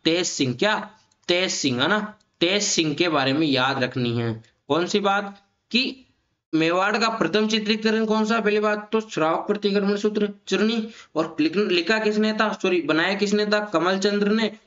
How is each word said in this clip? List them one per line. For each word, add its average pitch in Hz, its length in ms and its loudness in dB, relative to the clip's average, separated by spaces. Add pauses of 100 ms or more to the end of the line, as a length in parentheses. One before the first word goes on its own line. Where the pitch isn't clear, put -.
तेज 170 220 2
सिंह, 127 280 -2
क्या? 202 360 -2 (380)
तेज 175 220 0
सिंह, 123 320 -2
है 156 60 2
ना, 202 300 -2 (220)
तेज 190 220 2
सिंह 160 320 0
के 175 140 2
बारे 135 240 2
में 156 140 0
याद 131 380 0
रखनी 120 320 -2
है। 113 260 -4 (260)
कौन 165 180 0
सी 202 140 0
बात? 196 420 -2 (280)
कि 262 340 -2 (500)
मेवाड़ 180 440 2
का 226 100 2
प्रथम 214 400 0
चित्रीकरण 220 560 0
कौन 220 200 2
सा? 226 160 0
पहली 208 200 0
बात 208 320 -2
तो 220 80 2
श्रावक 160 460 -2
प्रतिक्रमण 202 500 0
सूत्र 208 360 -2 (160)
चूर्णी, 220 400 0 (280)
और 160 240 -2
लिख-, 160 160 2
लिखा 208 420 2
किसने 214 340 0
था, 214 200 0
सॉरी, 180 280 0
बनाया 160 340 2
किसने 202 320 0
था? 208 180 0
कमल 180 340 0
चंद्र 202 300 0
ने। 220 240 0 (140)